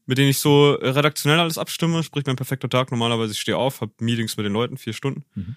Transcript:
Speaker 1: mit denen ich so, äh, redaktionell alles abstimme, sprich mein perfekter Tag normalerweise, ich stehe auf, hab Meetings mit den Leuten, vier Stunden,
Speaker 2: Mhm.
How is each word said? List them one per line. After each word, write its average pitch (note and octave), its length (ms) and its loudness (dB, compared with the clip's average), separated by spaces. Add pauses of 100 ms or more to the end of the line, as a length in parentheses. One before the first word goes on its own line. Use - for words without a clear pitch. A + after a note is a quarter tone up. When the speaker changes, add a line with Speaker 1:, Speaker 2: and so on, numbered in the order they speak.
Speaker 1:
mit C3 120 -2
denen C#3 120 6
ich C3+ 80 2
so, C#3+ 420 6
äh, A2 80 0
redaktionell D3 500 2
alles E3 200 0
abstimme, E3 440 -2
sprich C#3+ 240 -6
mein C3 100 0
perfekter C3 320 -6
Tag C3 220 0
normalerweise, A2+ 420 0
ich G#2 80 -6
stehe G#2 160 -2
auf, B2+ 260 -2
hab - 180 -10
Meetings A#2 360 -2
mit G#2 100 -4
den G2+ 60 -2
Leuten, A#2+ 260 -4
vier A2 160 -10
Stunden, C#3 300 -6 (100)
Speaker 2:
Mhm. G2+ 220 -10